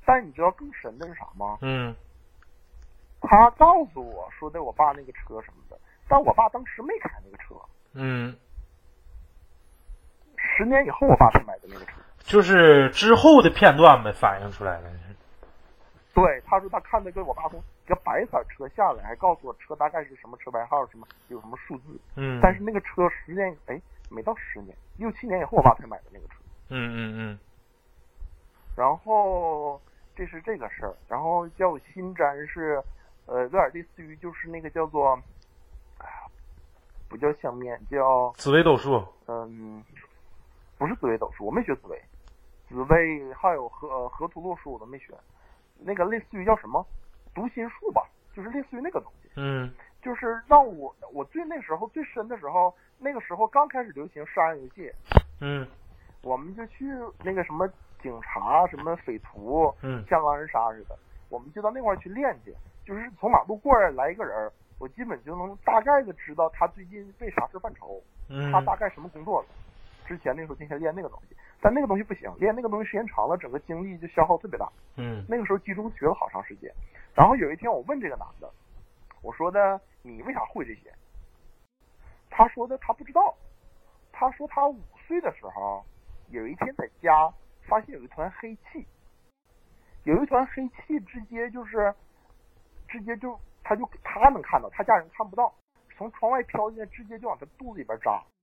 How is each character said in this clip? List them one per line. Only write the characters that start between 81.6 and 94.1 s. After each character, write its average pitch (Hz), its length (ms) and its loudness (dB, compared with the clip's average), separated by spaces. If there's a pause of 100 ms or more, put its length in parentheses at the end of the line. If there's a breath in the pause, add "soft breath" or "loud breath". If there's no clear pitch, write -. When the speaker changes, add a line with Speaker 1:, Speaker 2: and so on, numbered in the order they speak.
Speaker 1:
他 226 160 6
说 233 200 -6
的 262 120 -8
他 - 120 -8
不 - 120 -6
知 269 100 -20
道。 381 220 2 (760)
他 262 200 -4
说 285 160 -14
他 285 200 -2
五 254 140 -6 (260)
岁 339 140 -4
的 - 140 -4
时 - 100 -20
候， 101 400 -8 (440)
有 113 180 -12
一 151 80 -12
天 254 200 -8
在 - 140 -10 (140)
家 160 280 4 (360)
发 214 140 0
现 269 120 -18
有 131 80 -18
一 123 60 -20
团 165 240 -10
黑 226 240 -16
气， - 320 -18 (1200)
有 175 180 2
一 - 20 -2
团 262 220 2
黑 262 220 -10
气 - 320 -8
直 226 240 -18
接 233 260 -8
就 240 120 -14
是， 208 300 -2 (920)
直 233 160 -14
接 233 140 -6
就， 240 220 -12 (240)
他 214 120 0
就， 240 120 -8 (160)
他 226 260 4